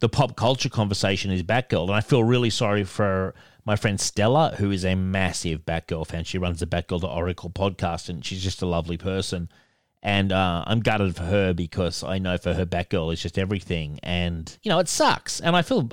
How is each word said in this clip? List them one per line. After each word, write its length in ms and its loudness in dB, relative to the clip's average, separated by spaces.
the 100 4
pop 260 2
culture 320 2
conversation 640 0
is 100 0
Batgirl, 420 0
and 100 0
I 80 2
feel 200 4
really 280 4
sorry 340 0
for 500 -2
my 100 2
friend 240 0
Stella, 600 2
who 120 0
is 140 -2
a 100 2
massive 720 -2
Batgirl 420 -4
fan. 160 -6
She 160 -6
runs 220 -2
the 60 -2
Batgirl 340 -2
to 80 -4
Oracle 420 -4
podcast, 580 -2
and 160 -8
she's 200 -6
just 180 -2
a 40 -2
lovely 320 -2
person. 500 -4
And, 280 2
uh, 380 2
I'm 120 2
gutted 360 2
for 80 -6
her 280 4
because 520 -2
I 140 -2
know 200 0
for 160 0
her 100 0
Batgirl 480 -2
is 80 -4
just 180 -4
everything. 640 -2
And, 580 -4
you 60 -4
know, 100 4
it 100 2
sucks. 520 0
And 160 2
I 60 4
feel, 300 0